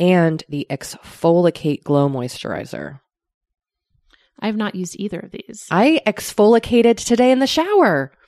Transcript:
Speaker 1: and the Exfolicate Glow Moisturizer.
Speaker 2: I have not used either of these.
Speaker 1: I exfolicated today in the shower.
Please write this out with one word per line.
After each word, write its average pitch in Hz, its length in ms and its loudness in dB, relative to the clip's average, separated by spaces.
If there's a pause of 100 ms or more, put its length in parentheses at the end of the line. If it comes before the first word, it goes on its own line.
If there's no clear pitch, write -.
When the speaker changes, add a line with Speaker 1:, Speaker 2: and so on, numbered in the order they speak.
Speaker 1:
and 170 480 2
the 143 200 -8
Exfolicate 165 1160 -2
Glow 143 240 2
Moisturizer. 127 880 -10 (1400)
Speaker 2:
I 196 60 -6
have 214 100 -4
not 214 180 -4
used 180 240 -10
either 196 220 -8
of - 100 -18
these. - 400 -18
Speaker 1:
I 240 340 2
exfolicated 226 920 2 (100)
today 247 240 4
in 254 80 4
the 269 80 0
shower. 285 640 2 (160)